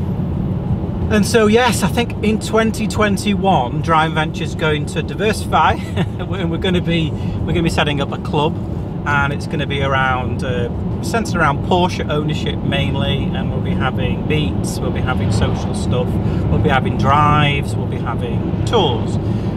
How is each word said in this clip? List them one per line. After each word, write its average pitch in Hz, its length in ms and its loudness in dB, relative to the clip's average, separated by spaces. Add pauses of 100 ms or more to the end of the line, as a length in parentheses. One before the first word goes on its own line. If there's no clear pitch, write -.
(1080)
And 214 160 4
so, 220 220 4
yes, 226 380 4
I - 20 2
think 233 260 0 (120)
in 214 160 2
twenty 220 480 0
twenty-one, 185 920 0
Drive 160 300 2
Adventure's 156 460 -2
going 151 300 0
to 175 160 -4
diversify. 185 760 0
<laughs> - 80 -6 (320)
And 175 320 -4
we're 165 80 -2
gonna 180 220 2
be, 165 320 0
we're - 400 -2
gonna 165 100 2
be 165 80 2
setting 147 300 0
up 139 120 -4
a - 60 -6
club, 156 340 0 (540)
and 143 260 0
it's 139 140 -6
gonna 147 200 -4
be 139 140 -2
around, 131 640 0
uh, 123 260 -2 (340)
centred 220 340 -2
around 151 300 2
Porsche 180 440 2
ownership 151 540 -2
mainly, 139 680 0
and - 180 -2
we'll - 100 -2
be - 100 -2
having - 560 0
meets, - 540 0
we'll 131 100 -2
be - 100 -2
having 127 300 0
social - 420 0
stuff, 123 360 0 (420)
we'll - 80 2
be 120 100 4
having 131 300 2
drives, 143 800 4
we'll - 100 -2
be - 120 -4
having - 680 -2
tours. - 500 2 (400)